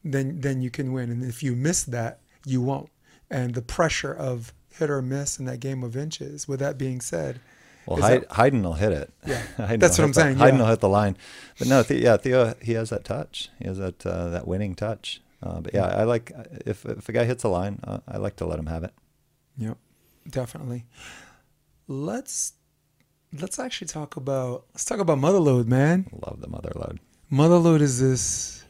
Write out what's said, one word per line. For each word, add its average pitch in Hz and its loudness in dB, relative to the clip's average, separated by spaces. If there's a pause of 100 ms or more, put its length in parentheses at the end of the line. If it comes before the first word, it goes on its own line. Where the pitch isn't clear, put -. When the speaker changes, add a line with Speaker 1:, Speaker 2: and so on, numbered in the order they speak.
Speaker 1:
then, 139 -2
then 131 -2
you 127 -4
can 131 -6
win. 127 -4
And 120 -4
if 117 -8
you 127 -2
miss 156 0
that, 117 -6 (240)
you 131 0
won't. 139 -4 (400)
And 123 -4
the 120 -6
pressure 151 -2
of 123 -8 (260)
hit 156 0
or 139 0
miss 139 -4
in 131 -6
that 127 -8
game 131 -6
of 120 -8
inches, 147 -10
with 135 -4
that 139 -4
being 131 -4
said, 139 -6 (460)
Speaker 2:
Well, 85 -2
Speaker 1:
is 95 2
Speaker 2:
Hay-, 123 6
Speaker 1:
that - -6
Speaker 2:
Hayden 123 2
will 85 -2
hit 98 0
it. 71 -6 (140)
Speaker 1:
Yeah. 123 -4
Speaker 2:
<laughs> - -14
Hayden 117 -2
Speaker 1:
That's 175 6
Speaker 2:
will 156 6
Speaker 1:
what - -
Speaker 2:
hit - -
Speaker 1:
I'm 143 2
Speaker 2:
the, 160 4
Speaker 1:
saying, 139 4
Speaker 2:
Hayden 131 10
Speaker 1:
yeah. - 6
Speaker 2:
will 113 4
hit 110 4
the 101 4
line. 101 4 (420)
But - -2
no, 131 6
the-, 127 2
yeah, 117 8
Theo, 123 2
he 113 -2
has 113 -4
that - -6
touch. - -8 (100)
He - -10
has 95 -6
that, 92 -8
uh, 87 -4
that 87 -6
winning 92 -4
touch. - -8 (220)
Uh, 85 -8
but - -8
yeah, 95 2
Speaker 1:
Yeah. 95 -2
Speaker 2:
I 107 2
like, 120 0 (320)
if, - -8
if 113 -8
a 113 -8
guy 117 2
hits 120 -2
a 113 2
line, 95 -2
uh, 104 -8 (100)
I - -10
like 101 -6
to 85 -6
let 80 -4
him 78 -6
have 82 -6
it. - -12 (640)
Speaker 1:
Yep, 110 -6 (540)
definitely. 123 -8 (1000)
Let's, 160 -6 (840)
let's 185 -8
actually 247 -8
talk 151 -10
about, 131 -4
let's - -8
talk 233 -4
about 165 4
Motherlode, 143 6
man. 151 4
Speaker 2:
Love - -12
the - -12
Motherlode. - -8 (320)
Speaker 1:
Motherlode 165 8
is 131 4
this - -2